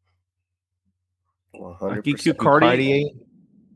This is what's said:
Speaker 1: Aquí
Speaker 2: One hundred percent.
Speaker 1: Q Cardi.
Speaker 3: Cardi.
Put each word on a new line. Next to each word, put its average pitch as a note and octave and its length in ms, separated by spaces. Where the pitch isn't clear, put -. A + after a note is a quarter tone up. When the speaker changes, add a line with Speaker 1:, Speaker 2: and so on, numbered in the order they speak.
Speaker 1:
Aquí - 40
Speaker 2:
One F2+ 220
hundred G#2 240
percent. D3 320
Speaker 1:
Q - 80
Cardi. D3 220
Speaker 3:
Cardi. C3+ 560